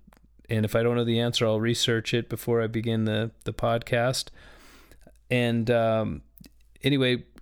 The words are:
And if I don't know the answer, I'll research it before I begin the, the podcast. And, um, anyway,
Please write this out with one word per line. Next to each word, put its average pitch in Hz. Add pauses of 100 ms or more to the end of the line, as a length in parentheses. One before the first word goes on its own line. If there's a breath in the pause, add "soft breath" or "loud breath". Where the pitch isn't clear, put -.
(480)
And 110
if 104
I 117
don't 120
know 120
the 117
answer, 120
I'll 110
research 113
it 117
before 117
I 110
begin 113
the, 107 (100)
the 120
podcast. 117 (1000 loud breath)
And, 117
um, 113 (640)
anyway, 127 (180)